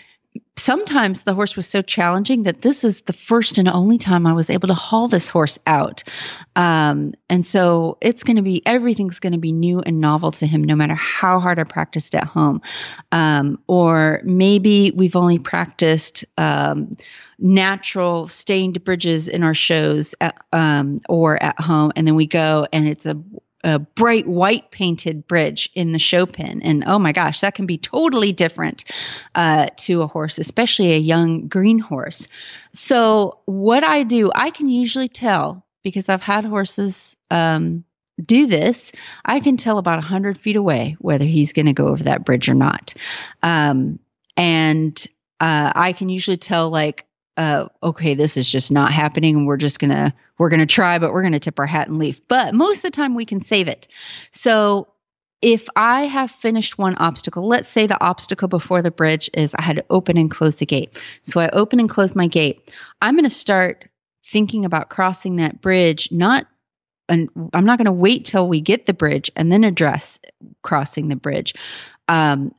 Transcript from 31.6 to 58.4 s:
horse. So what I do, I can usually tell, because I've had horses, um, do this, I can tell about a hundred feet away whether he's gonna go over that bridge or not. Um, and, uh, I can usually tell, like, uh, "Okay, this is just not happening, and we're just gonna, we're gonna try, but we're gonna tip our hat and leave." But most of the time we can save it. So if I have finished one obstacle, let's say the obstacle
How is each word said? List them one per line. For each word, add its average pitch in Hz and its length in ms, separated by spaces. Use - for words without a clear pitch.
horse. 156 480
So 220 720
what 208 380
I 302 200
do, 226 320
I 277 140
can 302 200
usually 247 380
tell, 180 580
because 190 280
I've 190 120
had 208 240
horses, 202 680
um, 165 520
do 262 220
this, 190 440
I 277 140
can 269 180
tell 220 200
about 175 220
a 156 40
hundred 190 340
feet 214 200
away 151 420
whether 143 260
he's 151 260
gonna 151 220
go 143 140
over 143 160
that - 220
bridge 123 220
or 131 80
not. - 380
Um, 147 540
and, 160 640
uh, 156 340
I 180 200
can 185 160
usually 185 280
tell, 170 320
like, 151 360
uh, 151 300
"Okay, 160 320
this 147 240
is 127 100
just - 240
not 143 220
happening, 156 420
and 147 120
we're 143 100
just 143 220
gonna, 143 340
we're 170 140
gonna 160 160
try, 175 320
but 165 120
we're 180 120
gonna 160 160
tip - 180
our 139 80
hat 156 220
and 156 100
leave." 156 300
But 240 260
most 339 240
of - 60
the 359 80
time 269 240
we 233 100
can 196 160
save 190 260
it. - 200
So 208 580
if 226 340
I 233 260
have 269 280
finished 226 480
one 190 200
obstacle, 170 500
let's 240 220
say 214 180
the 202 160
obstacle 185 440